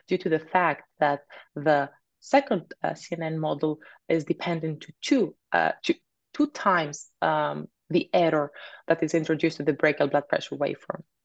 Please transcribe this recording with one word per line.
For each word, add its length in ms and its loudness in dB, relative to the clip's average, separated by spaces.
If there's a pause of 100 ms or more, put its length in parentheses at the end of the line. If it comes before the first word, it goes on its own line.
due 120 0
to 100 -4
the 100 2
fact 440 0 (160)
that 220 2 (340)
the 340 2 (300)
second, 520 0 (120)
uh, 100 -2
C 220 -12
N 80 -6
N 160 -4
model 400 -2 (280)
is 180 0
dependent 560 -4
to 200 -18
two, 340 2 (160)
uh, 200 2 (120)
to 120 0 (380)
two 140 2
times, 600 0 (140)
um, 460 0 (220)
the 240 0
error 380 2 (360)
that 160 0
is 100 0
introduced 440 0
to 60 -8
the 100 2
brachial 340 2
blood 220 -2
pressure 260 -4
waveform. 460 -6 (240)